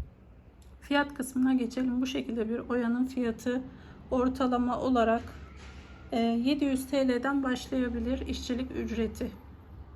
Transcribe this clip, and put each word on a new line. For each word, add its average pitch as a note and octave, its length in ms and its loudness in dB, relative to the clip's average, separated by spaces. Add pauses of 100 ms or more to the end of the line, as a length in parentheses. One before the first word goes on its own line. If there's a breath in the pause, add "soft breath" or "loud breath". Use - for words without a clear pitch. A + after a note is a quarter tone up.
(800)
Fiyat C#4+ 320 0
kısmına B3+ 400 2
geçelim. B3 480 0
Bu C4+ 40 2
şekilde A#3 440 -2
bir A#3 100 -2
oyanın A#3+ 460 0
fiyatı B3 560 -2 (500 loud breath)
ortalama B3 680 2
olarak, A#3 440 4 (880 loud breath)
e, A#3+ 80 0
yedi A#3 460 2
yüz C4 220 0
T C4+ 200 4
L'den C4+ 360 2
başlayabilir B3 840 0
işçilik B3+ 480 -2
ücreti. A3+ 560 -2 (640)